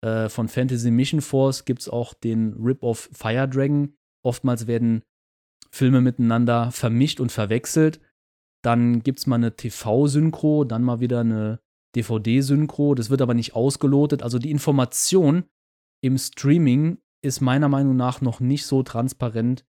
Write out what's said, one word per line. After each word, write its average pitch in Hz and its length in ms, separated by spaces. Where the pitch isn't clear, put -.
Äh, 110 240
von 113 200
Fantasy 123 420
Mission 131 300
Force 135 440
gibt's - 240
auch 117 240
den 113 420
Rip-Off 117 580
Fire 123 360
Dragon. 143 480
Oftmals 123 420
werden 117 380
Filme 127 300
miteinander 120 720
vermischt 123 480
und 123 100
verwechselt. 123 720
Dann 120 400
gibt's 131 240
mal 127 80
eine 117 180
T-V-Synchro, 147 1080
dann 117 180
mal 123 160
wieder 123 220
eine 110 400
D-V-D-Synchro. 135 1000
Das 117 140
wird 131 120
aber 120 120
nicht 117 200
ausgelotet. 139 720
Also 120 160
die 143 100
Information 147 920
im 131 160
Streaming 147 800
ist 139 160
meiner 135 280
Meinung 139 260
nach 127 260
noch 123 200
nicht 131 260
so 135 160
transparent 120 840